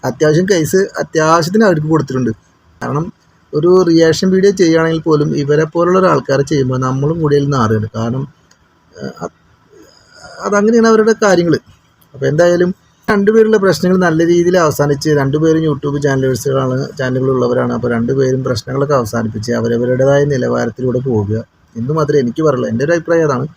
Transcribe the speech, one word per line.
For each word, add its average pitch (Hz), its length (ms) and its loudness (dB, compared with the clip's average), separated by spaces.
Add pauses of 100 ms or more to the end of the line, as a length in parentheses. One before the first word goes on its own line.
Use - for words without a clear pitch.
അത്യാവശ്യം 160 440 0
കേസ് 185 320 2 (180)
അത്യാവശ്യത്തിന് 165 640 0
അവർക്ക് 156 240 0
കൊടുത്തിട്ടുണ്ട്. 131 420 -2 (500)
കാരണം 139 260 -6 (460)
ഒരു 156 180 2 (120)
റിയാക്ഷൻ 165 480 2
വീഡിയോ 190 220 4
ചെയ്യുകയാണെങ്കിൽ 165 500 2
പോലും 151 340 0
ഇവരെ 147 280 0
പോലുള്ള 175 340 0
ഒരാൾക്കാരെ 143 520 0
ചെയ്യുമ്പോൾ 127 280 0
നമ്മളും 135 420 -2
കൂടി 147 160 0
അതിൽ 143 140 0
നാറുകയാണ്. 110 440 0
കാരണം, 117 280 -4 (680)
ഏഹ്, 71 280 -12
അത്, 87 120 -10 (1120)
അതങ്ങനെയാണ് 214 460 2
അവരുടെ 220 320 4
കാര്യങ്ങൾ. 175 340 2 (580)
അപ്പോൾ 131 120 -6
എന്തായാലും 175 440 2 (380)
രണ്ടുപേരുള്ള 214 500 4
പ്രശ്നങ്ങൾ 185 400 2
നല്ല 170 280 2
രീതിയിൽ 175 320 2
അവസാനിച്ച് 147 520 0
രണ്ടുപേരും 151 520 2
YouTube 143 380 -4
ചാനലേഴ്സുകളാണ്, 131 760 -2 (200)
ചാനലുകളുള്ളവരാണ്. 127 800 -2
അപ്പോൾ 117 160 -4
രണ്ടുപേരും 131 540 0
പ്രശ്നങ്ങളൊക്കെ 131 560 -4
അവസാനിപ്പിച്ച് 113 520 -6
അവരവരുടേതായ 123 720 0
നിലവാരത്തിലൂടെ 123 760 -2
പോവുക 110 340 -2 (420)
എന്ന് 120 180 -6
മാത്രമേ 147 260 0
എനിക്ക് 120 240 -4
പറയുള്ളൂ. 127 260 0
എൻ്റെ 113 140 -2
ഒരു 160 100 0
അഭിപ്രായം 165 320 0
അതാണ്. 135 200 -2 (100)